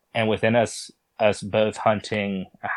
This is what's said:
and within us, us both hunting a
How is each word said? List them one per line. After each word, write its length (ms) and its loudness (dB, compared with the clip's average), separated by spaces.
and 160 0
within 260 2
us, 360 0
us 220 2
both 360 0
hunting 680 -2
a 140 -6